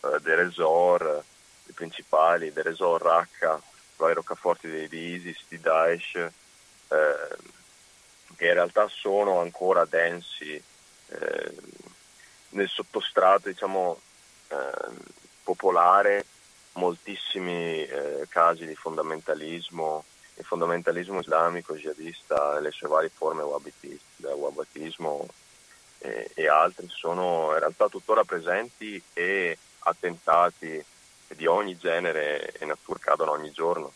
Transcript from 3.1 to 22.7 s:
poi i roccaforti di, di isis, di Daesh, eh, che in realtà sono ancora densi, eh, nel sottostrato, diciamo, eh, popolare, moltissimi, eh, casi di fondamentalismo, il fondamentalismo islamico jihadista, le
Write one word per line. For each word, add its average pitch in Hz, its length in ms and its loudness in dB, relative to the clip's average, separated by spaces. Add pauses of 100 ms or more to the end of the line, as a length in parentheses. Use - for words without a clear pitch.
poi 80 160 2
i 82 40 2
roccaforti 82 540 -2
di, 78 180 -6
di 82 280 -8
isis, 87 320 -12
di 82 120 -14
Daesh, 82 560 2
eh, 85 160 -4 (2000)
che 82 120 0
in 87 60 6
realtà 90 340 4
sono 98 540 0
ancora 87 440 2
densi, 85 680 -2
eh, - 1040 -10 (920)
nel 95 200 -2
sottostrato, 98 800 2
diciamo, 92 500 -2 (500)
eh, 78 60 -6 (880)
popolare, 95 840 4 (480)
moltissimi, 87 1120 -4
eh, 71 440 -6
casi 85 360 4
di 78 80 -10
fondamentalismo, 78 1300 -6 (320)
il - 80 -18
fondamentalismo 87 760 -2
islamico 82 560 0
jihadista, 76 840 -4
le 76 120 -4